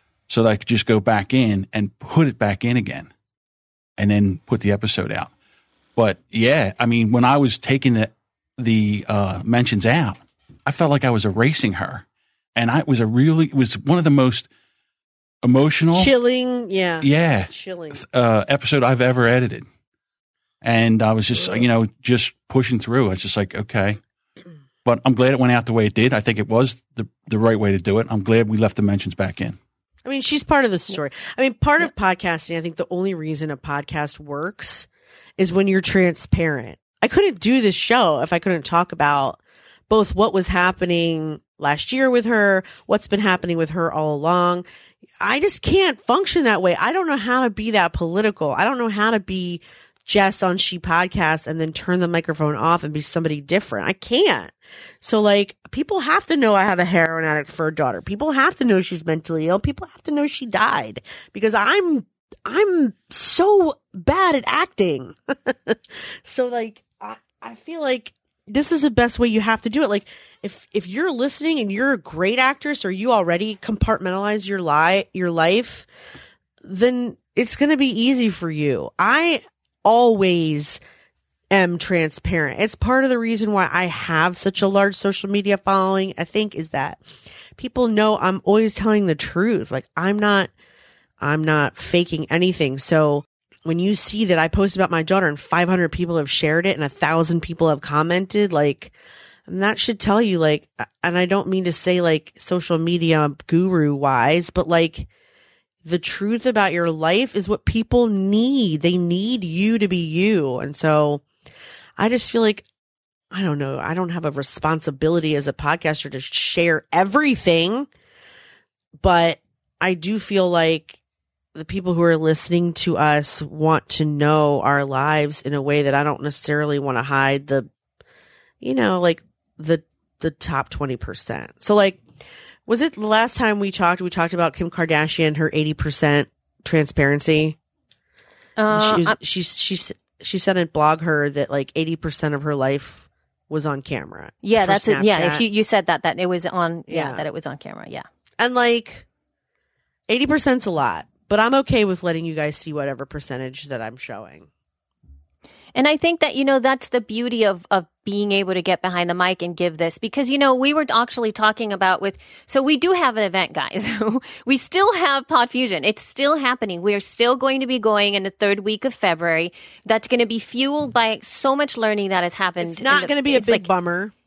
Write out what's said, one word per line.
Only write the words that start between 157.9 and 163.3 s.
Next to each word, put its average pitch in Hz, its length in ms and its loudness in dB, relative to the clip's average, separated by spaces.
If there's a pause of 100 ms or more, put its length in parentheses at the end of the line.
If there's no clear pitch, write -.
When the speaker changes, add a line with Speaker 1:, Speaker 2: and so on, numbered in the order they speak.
Speaker 3:
being 202 260 -2
able 190 220 0
to 180 80 -2
get 180 180 0
behind 175 300 -2
the 175 40 0
mic 180 280 0
and 175 120 -6
give 165 220 -2
this, 165 220 -4
because, 240 320 -4
you 285 80 0
know, 277 160 4
we 262 180 0
were 302 160 0
actually 233 440 -2
talking 214 380 0
about 185 300 2
with, 196 160 -4 (300)
so 269 160 0
we 285 160 2
do 349 140 2
have 285 260 0
an 214 60 2
event, 185 280 -2